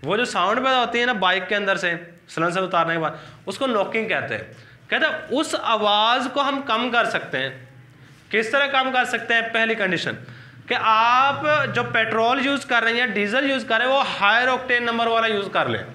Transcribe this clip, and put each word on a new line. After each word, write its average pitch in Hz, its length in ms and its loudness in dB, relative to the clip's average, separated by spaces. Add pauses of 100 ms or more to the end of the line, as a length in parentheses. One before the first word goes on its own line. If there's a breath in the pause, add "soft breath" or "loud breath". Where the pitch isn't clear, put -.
वो 175 140 0
जो 247 80 2
sound 208 340 0
पैदा 262 180 2
होती 240 220 0
है 240 60 2
ना 254 100 0
bike 185 320 0
के 214 80 -2
अंदर 196 220 0
से 180 120 -2 (400)
silencer 170 320 -2
उतारने 170 320 0
के 165 60 0
बाद, 156 200 -4 (280 loud breath)
उसको 226 200 -4
नॉकिंग 214 420 0
कहते 131 260 -2
हैं। 95 80 -8 (460 loud breath)
कहते 254 160 0
हैं 302 340 -2
उस 311 160 -2
आवाज़ 220 720 2
को 285 120 -2
हम 277 200 -2
कम 240 300 -2
कर 226 180 2
सकते 147 280 -4
हैं। 131 140 -4 (800 loud breath)
किस 220 200 0
तरह 277 220 2
कम 262 180 2
कर 254 160 2
सकते 233 260 -2
हैं? 226 200 0
पहली 226 220 0
condition 180 420 -2 (520 loud breath)
कि 247 60 0
आप 240 680 4 (240)
जो 233 180 -2
petrol 226 540 2
use 269 280 -2
कर 233 160 2
रहे 226 100 2
हैं 240 60 0
या 247 140 0
diesel 208 360 0
use 254 180 -2
कर 226 120 2
रहे 247 80 2
हैं 269 80 4
वो 277 140 4
higher 226 400 4
octane 247 340 0
number 233 240 0
वाला 226 200 2
यूज़ 202 220 -2
कर 165 180 2
लें। 110 280 -4